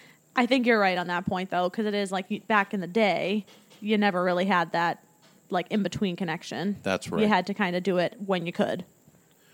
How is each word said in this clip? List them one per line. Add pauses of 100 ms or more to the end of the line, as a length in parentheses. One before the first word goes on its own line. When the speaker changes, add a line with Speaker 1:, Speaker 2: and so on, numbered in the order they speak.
(360)
Speaker 1:
I
think
you're
right
on
that
point,
though,
'cause
it
is
like,
you,
back
in
the
day, (360)
you
never
really
had
that, (480)
like,
in-between
connection.
Speaker 2:
That's
Speaker 1:
You
Speaker 2:
right.
Speaker 1:
had
to
kinda
do
it (100)
when
you
could. (680)